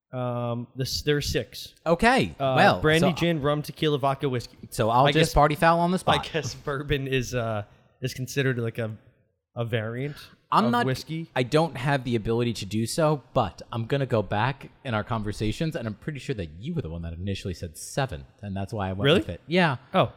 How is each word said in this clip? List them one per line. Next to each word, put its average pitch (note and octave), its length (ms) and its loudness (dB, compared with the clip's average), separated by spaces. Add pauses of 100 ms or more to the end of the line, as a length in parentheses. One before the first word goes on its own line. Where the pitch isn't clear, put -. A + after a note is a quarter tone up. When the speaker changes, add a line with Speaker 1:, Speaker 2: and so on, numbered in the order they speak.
(120)
Speaker 1:
Um, A#2+ 540 -4 (100)
this, B2+ 260 -4
there D3 140 2
are D3 60 0
six. - 500 -4 (140)
Speaker 2:
Okay, E3+ 520 4
Speaker 1:
Uh, C3+ 180 0
Speaker 2:
well, D#3 240 6
Speaker 1:
brandy, D#3+ 280 4
Speaker 2:
so F3+ 40 2
Speaker 1:
gin, E3 280 0
rum, D3 220 0
tequila, D3 360 0
vodka, C3+ 300 0
whiskey. B2 300 -4 (120)
Speaker 2:
So G#2+ 200 2
I'll B2+ 160 6
Speaker 1:
I D3 60 4
Speaker 2:
just D#3 180 4
Speaker 1:
guess, - 40 -12
Speaker 2:
party D3+ 200 6
foul E3+ 260 4
on F3 100 2
the F#3 60 2
Speaker 1:
I - 20 0
Speaker 2:
spot. - 340 0
Speaker 1:
guess D3 220 -4
bourbon C#3 540 -4
is, B2+ 260 0
uh, A2+ 280 -2 (400)
is C3 120 -4
considered, C3 440 -2
like, A2+ 200 -4
a, A2+ 120 -4 (640)
a A#2 100 -2
variant A#2 520 -4 (340)
Speaker 2:
I'm G3 160 4
Speaker 1:
of A#3+ 60 4
Speaker 2:
not, A#3+ 140 2
Speaker 1:
whiskey. D#3 500 -4
Speaker 2:
I C3 80 2
don't D3 320 0
have C#3 280 0
the B2 120 -2
ability A#2 380 0
to - 120 -8
do A2 180 -2
so, D3+ 380 0 (100)
but A2 300 -2 (100)
I'm A2+ 140 -4
gonna C#3 200 0
go A2+ 160 2
back A2 460 -2 (160)
in B2 80 -4
our G#2+ 120 0
conversations, A2 720 -2
and A#2 100 -6
I'm G#2+ 80 -6
pretty D3+ 240 -10
sure C3 160 -6
that F#2 140 -6 (100)
you C#3 160 -8
were E3 80 -4
the D#2+ 80 -6
one E2+ 120 -8
that E2+ 120 -8
initially F#2 400 -6
said E2 240 -12
seven, B2 460 -6 (180)
and G2+ 140 -8
that's G2 160 -6
why G2+ 180 -2
I - 20 -4
went G2 120 -4
Speaker 1:
Really? D#3+ 160 6
Speaker 2:
with G#3 100 -6
it. E2+ 160 -10
Yeah. D#3+ 300 2 (180)
Speaker 1:
Oh, F#3 60 4
all B2+ 160 2